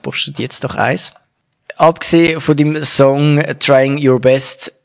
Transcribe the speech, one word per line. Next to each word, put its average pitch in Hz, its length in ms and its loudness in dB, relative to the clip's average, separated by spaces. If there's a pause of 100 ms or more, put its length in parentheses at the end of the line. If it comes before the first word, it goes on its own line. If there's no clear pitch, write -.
postet - 360 -8
jetzt - 240 -8
doch 127 140 -8
eins. - 380 -4 (640)
Abgesehen 165 640 2
von 151 160 0
deinem 151 280 0
Song 143 580 2 (160)
Trying 139 480 2
Your 127 140 4
Best, 131 520 -2 (120)